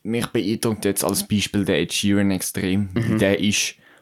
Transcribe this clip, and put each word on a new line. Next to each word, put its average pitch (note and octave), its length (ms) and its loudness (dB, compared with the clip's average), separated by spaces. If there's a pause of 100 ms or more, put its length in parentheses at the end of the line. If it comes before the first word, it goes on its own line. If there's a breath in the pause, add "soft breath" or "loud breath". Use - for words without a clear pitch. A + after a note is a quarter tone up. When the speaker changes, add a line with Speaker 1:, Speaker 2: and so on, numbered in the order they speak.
Speaker 1:
mich A2+ 260 -4
beeindruckt A2 580 -2
jetzt G2+ 180 0
als F#2 240 0
Beispiel G2+ 380 0
der F2 160 2
Ed E2+ 120 -4
Sheeran G2+ 380 2
extrem. F#2+ 640 -2
Speaker 2:
Mhm. A2+ 260 0
Speaker 1:
Der G2 200 4
ist - 360 -2 (260 soft breath)